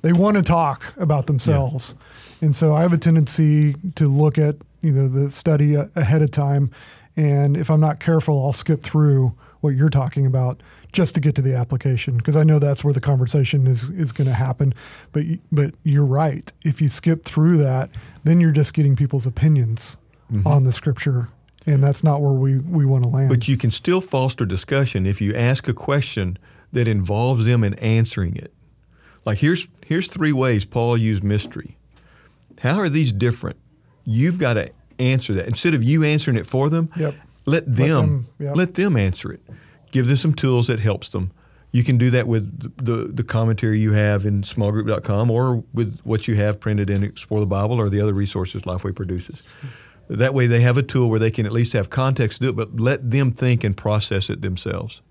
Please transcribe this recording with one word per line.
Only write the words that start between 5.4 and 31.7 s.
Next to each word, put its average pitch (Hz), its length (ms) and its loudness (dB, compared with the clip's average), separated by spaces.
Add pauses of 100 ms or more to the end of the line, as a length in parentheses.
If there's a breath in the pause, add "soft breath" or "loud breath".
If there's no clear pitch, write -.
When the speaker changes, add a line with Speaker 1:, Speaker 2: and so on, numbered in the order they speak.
Speaker 1:
a-, 147 220 -2
ahead 151 260 2
of 147 80 2
time, 139 400 0 (460 loud breath)
and 143 400 2
if 165 140 -2
I'm 156 100 4
not 156 180 2
careful, 156 460 0
I'll 139 80 -2
skip - 300 -2
through 139 500 2 (280 soft breath)
what 151 140 0
you're 143 140 2
talking 135 380 0
about 127 360 -2 (300 loud breath)
just 175 220 0
to 160 60 2
get 147 140 0
to 135 80 0
the 131 120 0
application, 123 680 -2
'cause 147 160 0
I 156 80 4
know 156 140 6
that's 143 260 0
where 147 100 2
the 127 60 0
conversation 131 680 2
is, 127 240 0
is 165 220 -4
gonna 135 220 -2
happen. 131 380 0 (400 loud breath)
But 151 120 -2
y-, 165 140 -4 (120)
but 147 320 0
you're 147 240 2
right. 139 460 -2 (100)
If - 180 -2
you 151 80 2
skip 160 360 0
through 160 340 2
that, 131 320 0 (340 loud breath)
then 165 160 4
you're 160 120 4
just 143 220 2
getting 143 220 2
people's 135 300 -2
opinions 127 720 0 (360)
Speaker 2:
Mm-hmm. 104 140 0
Speaker 1:
on 143 180 4
the 127 80 2
scripture, 123 560 -2 (380)
and 139 180 4
that's 139 180 0
not 147 180 2
where 143 120 2
we, 135 260 2
we 156 260 0
wanna 131 240 2
land. 131 200 2
Speaker 2:
But 120 200 2
you 135 80 2
can 117 140 0
still 180 300 -2
foster 131 440 -2
discussion 98 600 -2
if 98 140 -2
you 101 140 0
ask 120 340 0
a 127 60 -2
question 107 640 -4 (360 soft breath)
that 120 160 0
involves 110 560 0
them 120 180 2
in 101 120 0
answering 113 600 0
it. - 180 -14 (720 soft breath)
Like, 104 140 -2
here's, 170 300 0 (180)
here's 175 220 -2
three 151 240 -2
ways 127 320 0
Paul 120 340 0
used 110 240 0
mystery. - 540 -4 (840 soft breath)